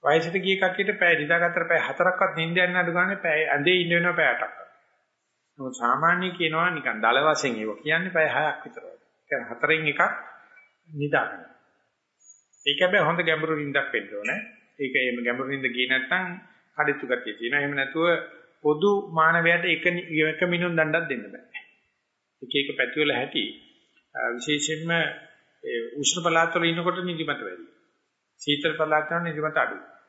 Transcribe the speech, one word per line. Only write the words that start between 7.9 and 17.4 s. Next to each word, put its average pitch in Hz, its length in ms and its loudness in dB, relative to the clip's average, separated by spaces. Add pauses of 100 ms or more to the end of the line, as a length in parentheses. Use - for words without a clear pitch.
පැය 156 160 2
හයක් 139 300 0
විතර - 220 -16
වගේ. - 160 -18 (200)
ඒ - 80 -20
කියන්නේ 127 220 -4
හතරෙන් 156 400 0
එකක් 143 140 0 (880)
නිදා 143 360 0
ගන්න. - 200 -12 (1200)
ඒක 143 140 -4
හැබැයි 185 260 4
හොඳ 170 160 0
ගැඹුරු 160 340 0
නිින්දක් 143 340 -2
වෙන්න 104 220 -4
ඕනේ. 107 280 -6 (360)
ඒක 127 200 -4
එහෙම 127 240 0
ගැඹුරු 123 300 -4
නිින්ද 135 180 -4
ගියේ 123 220 -2
නැත්නම් 135 360 0 (520)
කඩਿੱතු 143 280 0
ගතිය 120 300 -4
තියෙනවා. 123 260 -2